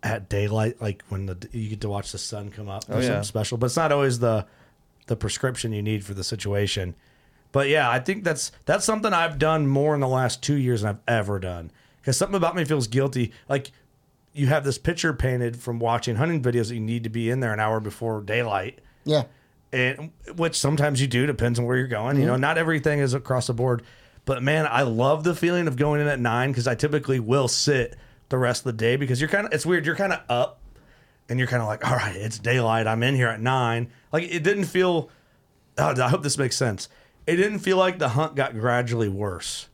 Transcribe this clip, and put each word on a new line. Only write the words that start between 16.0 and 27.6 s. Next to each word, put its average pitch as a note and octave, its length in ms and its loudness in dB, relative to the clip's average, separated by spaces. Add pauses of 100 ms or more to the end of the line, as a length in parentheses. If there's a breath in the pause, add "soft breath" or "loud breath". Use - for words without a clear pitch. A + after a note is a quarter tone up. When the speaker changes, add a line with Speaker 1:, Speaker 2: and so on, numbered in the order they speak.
Speaker 1:
hunting D#3+ 260 0
videos A#2+ 260 0
that A#2+ 60 -8
you A2+ 60 -6
need A2+ 240 -4
to A2 40 -4
be A2+ 220 -2
in C3 100 0
there A2+ 140 0
an G#2 60 -4
hour A2 200 0
before G#2+ 400 -6
daylight. G#2+ 600 -2 (240 soft breath)
Speaker 3:
Yeah. D3+ 180 2 (500 soft breath)
Speaker 1:
And C3 380 0 (260)
which E3 220 0
sometimes D3 420 2
you C#3 60 2
do, B2 200 2
depends A#2+ 320 0
on A#2+ 60 0
where B2+ 140 0
you're C3 80 0
going. B2 340 -2
You C#3 60 4
know, A#2+ 60 2
Speaker 3:
Mm-hmm. B2+ 100 0
Speaker 1:
not D#3+ 160 2
everything D#3 400 2
is C3+ 160 2
across B2+ 320 -2
the B2+ 80 -2
board. A#2+ 280 0 (440 loud breath)
But B2+ 160 -2
man, D3+ 280 2
I B2 120 4
love C3+ 420 2
the F3 100 2
feeling F3 320 2
of C3 100 -2
going D3 260 2
in D3 60 2
at C3+ 120 -2
nine A#2+ 320 2
'cause A#2+ 140 0
I B2 80 2
typically C#3+ 460 0
will B2 280 2
sit C3 480 0 (320 soft breath)